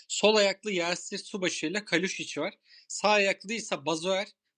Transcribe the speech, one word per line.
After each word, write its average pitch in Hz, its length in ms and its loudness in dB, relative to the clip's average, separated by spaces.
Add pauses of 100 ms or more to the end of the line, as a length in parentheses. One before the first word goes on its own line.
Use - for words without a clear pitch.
sol 214 280 4
ayaklı 202 360 2
Yasir 175 460 -2
Subaşı 185 480 -4
ile 196 200 -4
Kaluşic - 560 -2
var. 190 120 -4 (340)
Sağ - 220 0
ayaklı 196 440 2
ise 190 320 -6
Bazoer, 180 420 -2 (300)